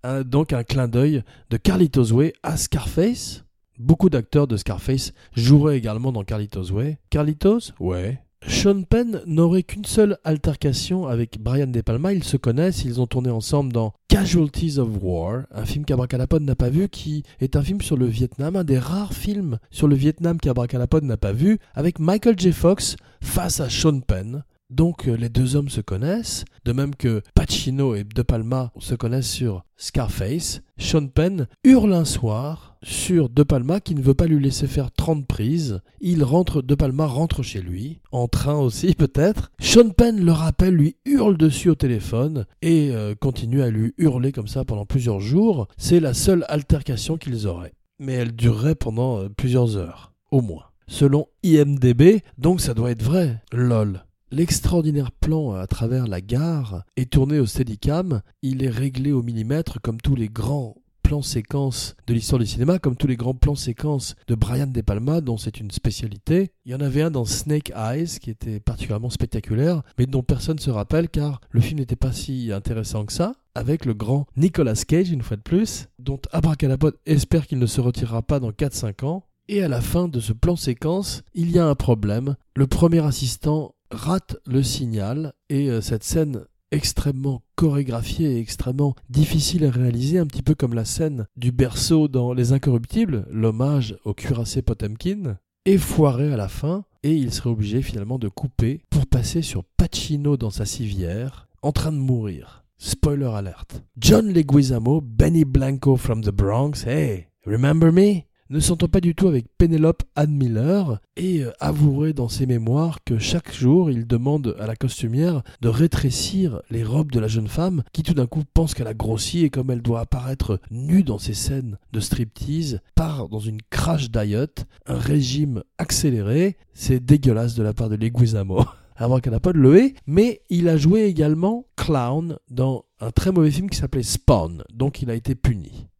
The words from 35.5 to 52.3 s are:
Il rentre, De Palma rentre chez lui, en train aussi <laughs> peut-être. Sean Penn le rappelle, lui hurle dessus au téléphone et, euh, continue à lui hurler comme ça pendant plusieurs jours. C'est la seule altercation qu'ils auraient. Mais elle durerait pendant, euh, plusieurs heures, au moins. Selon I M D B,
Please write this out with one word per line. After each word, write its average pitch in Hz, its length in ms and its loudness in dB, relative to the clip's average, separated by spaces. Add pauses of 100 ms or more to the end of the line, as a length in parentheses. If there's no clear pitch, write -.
Il 175 200 2
rentre, 151 400 2
De 131 140 2
Palma 143 300 0
rentre 143 380 -2
chez - 180 -8
lui, 95 400 -8 (100)
en 123 160 -2
train 147 300 0
aussi 135 360 2
<laughs> - 40 2
peut-être. 156 600 2
Sean 226 340 8
Penn 233 280 4
le 170 140 6
rappelle, 160 420 4
lui 147 300 4
hurle 220 320 4
dessus 156 320 4
au 156 60 4
téléphone 120 720 -2 (160)
et, 156 300 4
euh, 107 240 -4
continue 127 460 0
à 123 80 2
lui 110 280 0
hurler 135 360 2
comme 107 160 -6
ça 131 160 -4
pendant 107 200 -4
plusieurs 117 360 0
jours. 151 560 2
C'est 170 240 4
la 135 120 0
seule 180 360 2
altercation 151 680 -2
qu'ils 113 300 -6
auraient. 87 280 -8 (240)
Mais 135 160 -4
elle 117 200 -2
durerait 117 400 2
pendant, 117 440 -2
euh, 98 100 -6
plusieurs 120 480 0
heures, - 340 -10 (180)
au 135 120 4
moins. 87 240 -8 (240)
Selon 143 380 2 (140)
I 165 140 6
M 143 240 4
D 123 140 4
B, 175 260 8 (180)